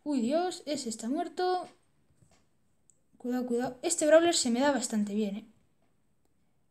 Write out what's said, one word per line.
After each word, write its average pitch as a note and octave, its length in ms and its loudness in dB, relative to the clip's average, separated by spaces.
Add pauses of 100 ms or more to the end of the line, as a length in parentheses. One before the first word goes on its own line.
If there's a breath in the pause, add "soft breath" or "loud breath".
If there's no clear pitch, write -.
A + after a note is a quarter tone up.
Uy, C#4+ 180 -2
Dios, E4+ 440 0
ese C4 240 -4
está A3 180 -8
muerto. F4 600 -2 (1500)
Cuidado, B3 280 -4
cuidado. B3 380 -2
Este E4 240 0
Brawler E4 280 6
se - 140 0
me A#3+ 120 2
da C#4+ 100 4
bastante G#3 420 -2
bien, G#3 240 -2
¿eh? - 80 -14 (1300)